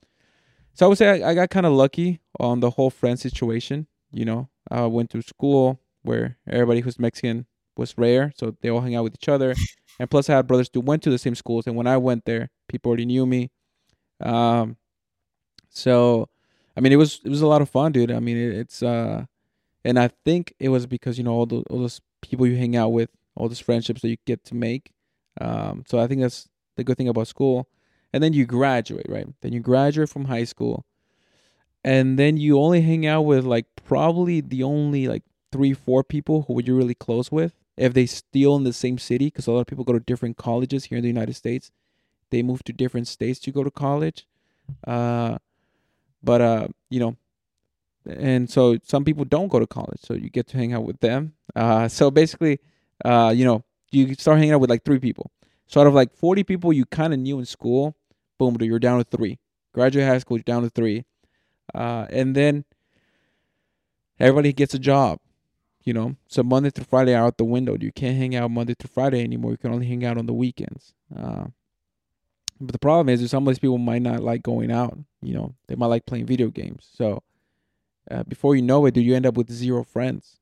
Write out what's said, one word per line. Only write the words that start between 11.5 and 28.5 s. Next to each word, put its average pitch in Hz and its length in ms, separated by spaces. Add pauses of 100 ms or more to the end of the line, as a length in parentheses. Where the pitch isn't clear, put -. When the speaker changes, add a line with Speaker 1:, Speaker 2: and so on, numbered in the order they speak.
Speaker 1:
and 117 100
when 120 100
I 131 100
went 127 280
there, 117 240 (180)
people - 220
already 117 160
knew 127 200
me. 127 260 (720)
Um, 117 560 (920)
so, 120 600 (480)
I - 40
mean, 131 120
it 139 40
was, 151 280
it 110 40
was 143 120
a 156 60
lot 151 140
of 139 80
fun, 147 240
dude. 120 180
I 117 80
mean, 117 180
it, 117 180
it's, 117 280
uh, 117 420 (600)
and 123 140
I 120 100 (160)
think 170 340
it 135 100
was 123 180
because, 123 300
you 127 80
know, 120 80
all 117 120
the, 117 240
all 123 100
those 120 220 (200)
people 127 260
you 123 100
hang 120 180
out 113 140
with, 117 200 (260)
all 117 140
those 120 120
friendships 117 400
that 113 80
you 117 160
get 117 200
to - 100
make. 120 380 (480)
Um, - 460
so 120 120
I 120 80
think 135 140
that's - 280 (280)
the 127 60
good 123 140
thing 127 120
about 113 180
school. 127 420 (440)
And 135 100
then 160 100
you 139 120
graduate, 123 640